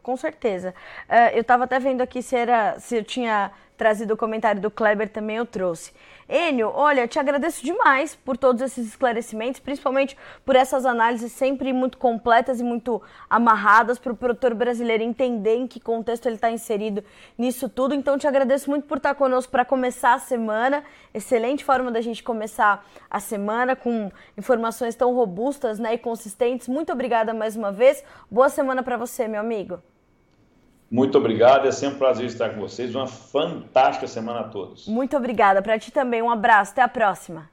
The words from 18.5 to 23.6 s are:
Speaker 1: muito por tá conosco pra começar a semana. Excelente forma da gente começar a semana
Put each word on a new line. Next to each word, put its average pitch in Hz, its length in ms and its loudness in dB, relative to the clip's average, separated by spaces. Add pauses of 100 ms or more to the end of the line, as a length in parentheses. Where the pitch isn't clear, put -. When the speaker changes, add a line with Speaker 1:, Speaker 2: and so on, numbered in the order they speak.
Speaker 1:
muito 285 180 -2
por 311 120 -6
tá 285 140 0
conosco 262 380 0
pra 247 140 2
começar 254 480 2
a 269 60 2
semana. 240 640 -2 (300)
Excelente 233 520 -2
forma 254 260 2
da 226 100 -2
gente 226 220 -8
começar 214 640 0 (240)
a 208 100 -4
semana 226 560 -2